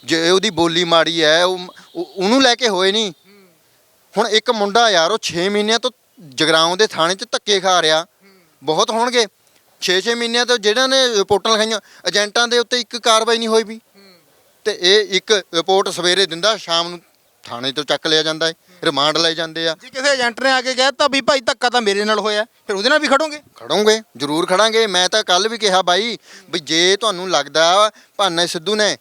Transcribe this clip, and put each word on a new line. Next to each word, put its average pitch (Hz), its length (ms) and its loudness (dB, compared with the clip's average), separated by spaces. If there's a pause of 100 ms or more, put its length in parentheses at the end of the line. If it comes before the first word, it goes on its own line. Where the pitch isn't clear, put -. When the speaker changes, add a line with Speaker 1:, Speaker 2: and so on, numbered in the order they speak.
Speaker 1:
ਜੇ 165 240 0
ਉਹਦੀ 190 200 2
ਬੋਲੀ 170 340 0
ਮਾੜੀ 165 400 2
ਹੈ, 160 220 4
ਉਹ, 185 140 -2 (360)
ਉਹ, 170 200 -10
ਉਹਨੂੰ 208 260 2
ਲੈ 240 140 4
ਕੇ 240 140 -2
ਹੋਏ 190 220 2
ਨਹੀਂ। 208 220 -2 (1040)
ਹੁਣ 226 100 2
ਇੱਕ 214 240 0
ਮੁੰਡਾ 220 380 2
ਯਾਰ, 170 220 2
ਉਹ 220 100 -2
ਛੇ 170 280 -2
ਮਹੀਨਿਆਂ 208 300 0
ਤੋਂ 247 120 -4 (380)
ਜਗਰਾਉਂ 160 480 2
ਦੇ 214 100 2
ਥਾਣੇ 170 280 0
'ਚ 214 160 -14
ਧੱਕੇ 208 280 -2
ਖਾ 180 220 2
ਰਿਹਾ, 156 240 2 (580)
ਬਹੁਤ 160 280 0
ਹੋਣਗੇ। 233 340 0 (560)
ਛੇ-ਛੇ 185 340 -2
ਮਹੀਨਿਆਂ 233 300 -2
ਤੋਂ 247 120 0
ਜਿਹਨਾਂ 214 300 0
ਨੇ 262 200 2
ਰਿਪੋਰਟਾਂ 208 440 0
ਲਿਖਾਈਆਂ, 220 280 0 (280)
ਏਜੰਟਾਂ 208 400 0
ਦੇ 240 120 0
ਉੱਤੇ 240 200 -4
ਇੱਕ 240 180 -10
ਕਾਰਵਾਈ 226 400 2
ਨਹੀਂ 226 100 -4
ਹੋਈ 220 160 2
ਵੀ। 220 180 -12 (840)
ਤੇ 202 160 -4
ਇਹ 196 280 4
ਇੱਕ 190 220 -2
ਰਿਪੋਰਟ 190 580 0
ਸਵੇਰੇ 175 360 0
ਦਿੰਦਾ, 196 320 -2
ਸ਼ਾਮ 170 320 -4
ਨੂੰ 175 120 -14 (420)
ਥਾਣੇ 123 280 -8
ਤੋਂ 147 120 -6
ਚੱਕ 147 240 -2
ਲਿਆ 156 160 2
ਜਾਂਦਾ 156 240 -2
ਹੈ, 165 60 -2 (300)
ਰਿਮਾਂਡ 151 340 0
ਲਏ 165 180 0
ਜਾਂਦੇ 160 320 -6
ਆ। 160 140 -4
Speaker 2:
ਜੇ 254 80 -20
ਕਿਸੇ 269 200 -4
ਏਜੰਟ 240 300 -2
ਨੇ 262 120 0
ਆ 254 100 0
ਕੇ 254 120 -6
ਕਹਿ 254 120 0
ਦਿੱਤਾ 277 220 0
ਵੀ 269 140 0
ਭਾਈ 269 180 0
ਧੱਕਾ 254 300 -2
ਤਾਂ 240 120 0
ਮੇਰੇ 202 240 -2
ਨਾਲ 214 140 0
ਹੋਇਆ, 208 260 -2 (220)
ਫਿਰ 208 80 -4
ਉਹਦੇ 202 140 -2
ਨਾਲ 302 100 4
ਵੀ 294 80 -2
ਖੜੋਗੇ? 294 340 0 (140)
Speaker 1:
ਖੜੋਗੇ, 208 460 2 (160)
ਜ਼ਰੂਰ 151 280 -2
ਖੜਾਂਗੇ। 214 420 2
ਮੈਂ 185 220 0
ਤਾਂ 214 140 0
ਕੱਲ੍ਹ 190 260 0
ਵੀ 226 80 -8
ਕਿਹਾ 190 240 2
ਬਾਈ 190 360 -2 (320)
ਵੀ 170 100 -6
ਜੇ 165 380 0
ਤੁਹਾਨੂੰ 190 320 -4
ਲੱਗਦਾ 165 600 2 (260)
ਭਾਨਾ 175 280 0
ਸਿੱਧੂ 175 300 -6
ਨੇ 202 260 -2